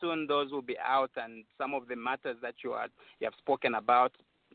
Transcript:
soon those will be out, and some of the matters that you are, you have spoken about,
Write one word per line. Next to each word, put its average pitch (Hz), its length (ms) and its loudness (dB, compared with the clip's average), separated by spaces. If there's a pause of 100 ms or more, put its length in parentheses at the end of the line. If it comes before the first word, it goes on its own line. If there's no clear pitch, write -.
soon 160 280 -2
those 143 240 0
will 143 100 -4
be 120 160 -6
out, 131 380 2
and 113 280 -10 (140)
some 139 160 -4
of 123 140 -6
the 123 80 -6
matters 123 480 -6
that 120 200 -8
you 120 100 -4
are, 113 140 -4 (320)
you 120 60 -4
have 110 140 -4
spoken 135 360 0
about, 123 360 6 (440)